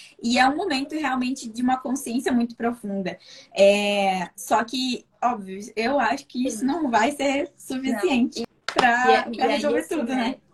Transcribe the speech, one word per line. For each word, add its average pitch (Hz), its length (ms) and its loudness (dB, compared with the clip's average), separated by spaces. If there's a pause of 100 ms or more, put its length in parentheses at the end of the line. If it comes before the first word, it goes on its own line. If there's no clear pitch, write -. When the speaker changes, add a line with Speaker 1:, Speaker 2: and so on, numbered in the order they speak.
(220)
Speaker 1:
e 240 160 2
é 254 100 6
um 294 80 0
momento 285 400 -2
realmente 262 520 -2
de 226 140 -6
uma 254 140 2
consciência 254 560 -4
muito 240 240 0
profunda. 202 600 -4 (400)
É, 196 800 4
só 233 280 0
que, 254 420 -4 (160)
óbvio, 202 380 -4 (160)
eu 247 240 0
acho 233 260 -2
que 247 200 -4
isso 214 140 -4
Speaker 2:
Sim. 254 60 -2
Speaker 1:
não 302 240 0
vai 226 220 4
ser 277 440 -2
suficiente 262 840 -2
Speaker 2:
Não. 233 40 -6
E - 300 -12
Speaker 1:
pra, 247 320 4
Speaker 2:
e 254 80 6
é, - 80 4
Speaker 1:
pra 240 100 -8
Speaker 2:
e 214 100 -8
aí, 240 100 2
Speaker 1:
resolver 294 260 0
Speaker 2:
assim, 330 180 -4
Speaker 1:
tudo, 233 120 -2
Speaker 2:
né? 262 80 -2
Speaker 1:
né? 247 200 -2 (180)